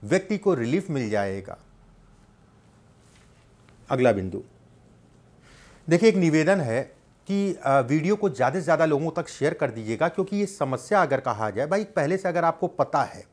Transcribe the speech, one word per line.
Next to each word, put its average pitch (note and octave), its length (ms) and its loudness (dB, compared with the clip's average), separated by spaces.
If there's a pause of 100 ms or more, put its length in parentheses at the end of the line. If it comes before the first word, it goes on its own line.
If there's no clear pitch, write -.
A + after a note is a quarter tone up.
व्यक्ति F#3 340 -2
को F#3+ 160 2
रिलीफ C3 360 -2
मिल C3 200 -2
जाएगा। G2 480 -4 (2250)
अगला B2+ 220 2
बिंदु, F#2+ 300 -4 (1500)
देखिए F3 220 6
एक G3 80 4
निवेदन E3 440 4
है A#2+ 200 -2 (480)
कि, G3 260 -2
अ, C3+ 260 2
वीडियो D3+ 340 0
को G3+ 140 -2
ज़्यादा C3+ 300 0
से F3 40 -8
ज़्यादा D#3+ 220 2
लोगों D#3 260 0
तक D#3+ 180 -6
शेयर D#3+ 240 -2
कर C#3+ 180 -2
दीजिएगा, A2+ 380 -2
क्योंकि F#3+ 280 -4
ये G3+ 100 0
समस्या D3 540 0
अगर C3+ 200 2
कहा A2 280 -2
जाए, A2 180 -4
भाई G3 180 -2
पहले F3 320 -2
से F#3+ 100 -4
अगर E3+ 180 0
आपको E3 240 0
पता D#3+ 340 0
है G2+ 300 -10